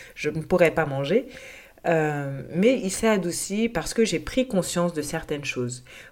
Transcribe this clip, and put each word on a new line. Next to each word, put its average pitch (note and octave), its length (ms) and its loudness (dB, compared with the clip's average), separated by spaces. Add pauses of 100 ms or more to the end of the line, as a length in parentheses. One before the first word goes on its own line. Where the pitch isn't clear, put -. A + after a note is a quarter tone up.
(140)
je D3 160 -4
ne D#3 120 -2
pourrais E3+ 300 4
pas D#3+ 120 2
manger. C#3 420 0 (600)
Euh, D3 560 0 (120)
mais A3+ 260 4
il F#3 100 -4
s'est - 180 0
adouci G3 600 0
parce F3 240 -4
que A3+ 120 4
j'ai E3 160 2
pris B3+ 260 0
conscience F3 460 0
de D#3 100 -4
certaines D3 420 -4
choses. B2 400 -4 (280)